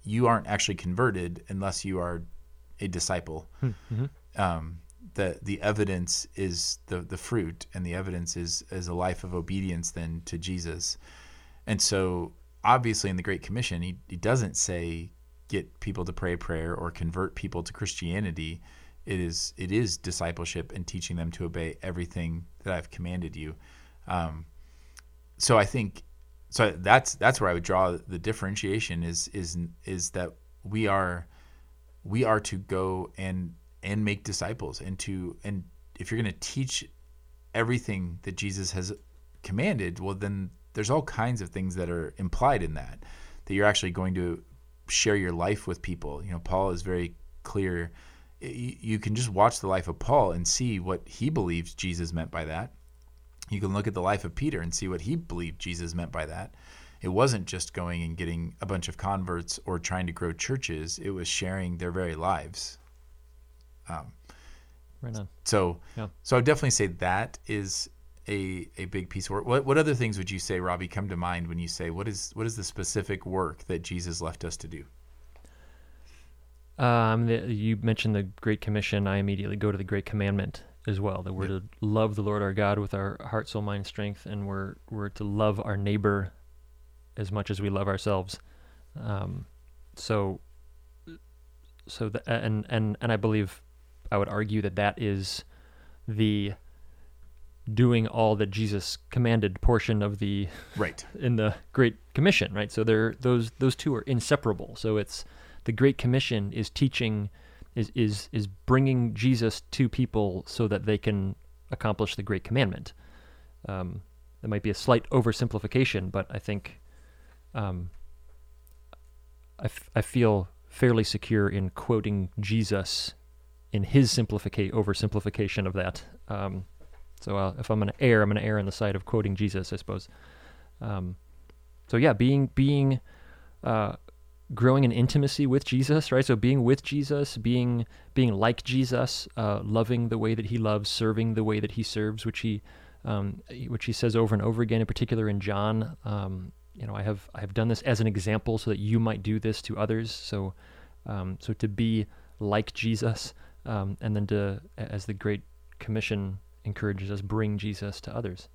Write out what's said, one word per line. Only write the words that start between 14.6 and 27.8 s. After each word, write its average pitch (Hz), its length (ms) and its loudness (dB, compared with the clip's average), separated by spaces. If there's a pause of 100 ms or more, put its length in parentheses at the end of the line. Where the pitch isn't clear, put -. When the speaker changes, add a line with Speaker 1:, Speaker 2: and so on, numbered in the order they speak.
Speaker 1:
"Get - 320 -4
people 98 260 -4
to 92 80 -6
pray 90 180 -2
a 87 60 -2
prayer 82 360 -4
or 85 160 -4
convert 85 460 -4
people 87 260 -6
to - 100 -10
Christianity." 85 880 -4 (440)
It 95 160 -2
is, 85 380 -4
it 92 120 -4
is 104 280 2
discipleship 85 760 -6
and 87 120 -6
teaching 87 300 -6
them 85 160 -2
to - 120 -6
obey 82 380 -4
everything 85 640 -6 (180)
that 95 80 -4
I've 85 180 -6
commanded 87 460 -6
you. 78 180 -8 (540)
Um, 82 380 -4 (880)
so - 220 6
I 101 80 6
think, 110 360 -4 (460)
so 110 220 4
that's, 95 460 6
that's 123 240 4
where 98 100 4
I - 20 4
would 87 100 0
draw 92 360 2 (100)